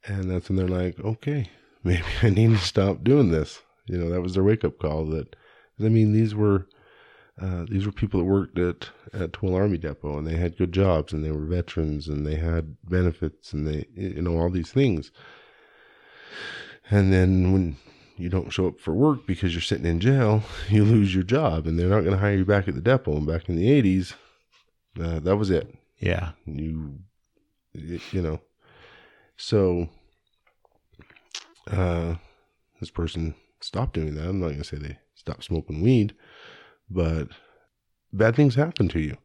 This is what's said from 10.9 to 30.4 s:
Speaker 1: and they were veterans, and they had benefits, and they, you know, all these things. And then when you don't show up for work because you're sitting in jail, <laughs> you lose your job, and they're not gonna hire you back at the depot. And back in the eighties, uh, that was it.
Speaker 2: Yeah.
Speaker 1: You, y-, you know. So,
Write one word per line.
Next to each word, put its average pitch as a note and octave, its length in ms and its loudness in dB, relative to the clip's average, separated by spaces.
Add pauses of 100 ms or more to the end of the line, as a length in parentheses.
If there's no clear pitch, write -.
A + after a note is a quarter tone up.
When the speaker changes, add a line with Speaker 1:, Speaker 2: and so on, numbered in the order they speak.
Speaker 1:
and D2+ 100 -4
they D#2 100 -4
were D2+ 140 -4
veterans, D#2 600 -2
and D2 180 -4
they D2+ 100 -2
had D#2+ 500 -2
benefits, F2 680 -2
and D2+ 160 -4
they, D2+ 260 -4
you F#2 280 -8
know, E2+ 160 0
all E2+ 120 0
these F2+ 220 -4
things. A2+ 400 0 (1800)
And G2 240 6
then F#2 400 4
when F2 240 0 (400)
you F2 120 -8
don't F#2 220 -4
show F#2 160 0
up - 120 -6
for - 140 -4
work C#3 320 2
because F2+ 280 -2
you're E2+ 80 -4
sitting D2+ 240 -4
in E2+ 140 2
jail, G#2+ 440 2 (120)
<laughs> - 140 -10
you G#2 140 6
lose G#2 300 4
your F#2+ 100 0
job, G2 420 0
and D#2+ 140 0
they're F2+ 100 2
not G#2 120 4
gonna F#2+ 160 2
hire G2+ 180 2
you F#2+ 100 2
back G2 220 2
at E2+ 80 -4
the - 60 -8
depot. G#2+ 360 2
And D2+ 100 -2
back E2 220 -4
in F2 60 -2
the G2 160 2
eighties, F#2+ 420 2 (880)
uh, E2 180 -4
that F#2 180 2
was G#2 120 -2
it. - 240 0 (260)
Speaker 2:
Yeah. F2 320 -2 (140)
Speaker 1:
You, D#2 540 -8 (760)
y-, E2 260 -12 (120)
you F#2+ 100 -2
know. D#2 180 -4 (1000)
So, F2+ 520 0 (1800)